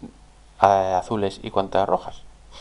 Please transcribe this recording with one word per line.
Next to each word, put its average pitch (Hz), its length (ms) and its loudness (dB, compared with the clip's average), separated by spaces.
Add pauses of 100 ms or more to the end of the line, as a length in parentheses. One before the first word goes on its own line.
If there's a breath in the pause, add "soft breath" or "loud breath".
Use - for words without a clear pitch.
(600)
a-, 95 380 4
azules 101 440 -4
y 110 80 -10
cuántas 98 380 0
rojas? - 340 -4 (380 loud breath)